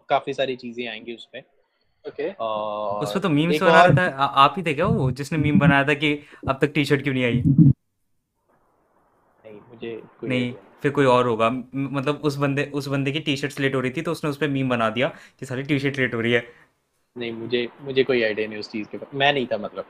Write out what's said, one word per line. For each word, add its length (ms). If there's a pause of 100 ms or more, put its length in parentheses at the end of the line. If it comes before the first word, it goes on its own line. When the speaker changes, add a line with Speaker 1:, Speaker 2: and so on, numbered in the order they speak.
Speaker 1:
काफी 240
सारी 220
चीजें 320
आएंगी 280
उसमें। 280 (640)
Speaker 2:
ओके। 220 (100)
Speaker 1:
और 640
Speaker 3:
उसमें 180
तो 80
मीम्स 260
Speaker 1:
एक 80
Speaker 3:
बना 180
Speaker 1:
और 80
Speaker 3:
रहा 200
था, 60
आ-, 300
आप 120
ही 60
थे 100
क्या 120
वो 260
जिसने 260
मीम 220
बनाया 240
था 100
कि 260 (300)
अब 120
तक 60
टी-शर्ट 340
क्यों 120
नहीं 120
आई? 160 (2000)
Speaker 1:
नहीं, 80
मुझे 480 (180)
कोई 100
Speaker 3:
नहीं, 100
Speaker 1:
आइडिया 0
नहीं। 140 (280)
Speaker 3:
फिर 100
कोई 140
और 220
होगा। 220
म-, 140 (120)
मतलब 480
उस 140
बंदे, 360
उस 140
बंदे 240
की 80
टी-शर्ट्स 400
लेट 160
हो 40
रही 120
थी, 100
तो 100
उसने 180
उस 80
पे 100
मीम 220
बना 200
दिया 180 (320)
कि 60
साली 180
टी-शर्ट 340
लेट 180
हो 60
रही 100
है। 140 (720)
Speaker 1:
नहीं, 140
मुझे, 380 (120)
मुझे 220
कोई 200
आइडिया 240
नहीं 120
उस 120
चीज़ 160
के 100
बारे 200
में। 80
मैं 80
नहीं 140
था 100
मतलब। 320